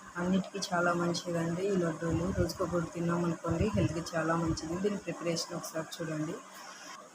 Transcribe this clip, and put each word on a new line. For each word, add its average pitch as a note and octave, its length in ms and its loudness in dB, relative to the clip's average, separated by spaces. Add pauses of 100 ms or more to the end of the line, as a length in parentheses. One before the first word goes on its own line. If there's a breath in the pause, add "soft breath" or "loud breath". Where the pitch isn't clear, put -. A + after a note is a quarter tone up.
(220)
అన్నిటికీ F#3 460 2
చాలా F3 260 4 (100)
మంచిదండి E3+ 680 0
ఈ F#3+ 120 4
లడ్డూలు. E3 440 0 (120)
రోజుకొకటి F3 580 0
తిన్నాం E3+ 320 2
అనుకోండి, E3+ 380 2 (100)
హెల్త్కి E3+ 340 2
చాలా E3 320 2
మంచిది. D#3+ 400 0
దీని G3+ 240 0
ప్రిపరేషన్ E3+ 520 -2
ఒకసారి D#3+ 280 -6 (100)
చూడండి. D#3 380 -2 (800 loud breath)